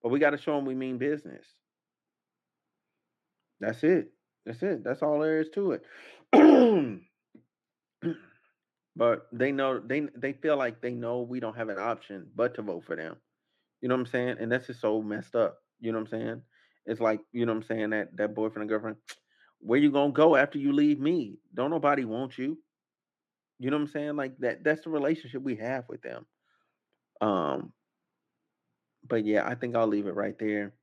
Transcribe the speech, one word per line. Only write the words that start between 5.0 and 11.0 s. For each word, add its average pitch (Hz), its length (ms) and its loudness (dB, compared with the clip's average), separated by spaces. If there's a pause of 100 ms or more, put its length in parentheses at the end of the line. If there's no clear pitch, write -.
all 151 160 2
there 156 220 0
is 156 100 -4
to 196 220 -2 (600)
it. 233 720 8
<clears throat> - 60 -20 (1900)
But 117 360 2
they 127 180 0
know, 135 280 0
they, 139 360 -4
they 135 180 -6
feel 151 240 0
like 120 240 -4
they 123 120 -6
know 120 280 -4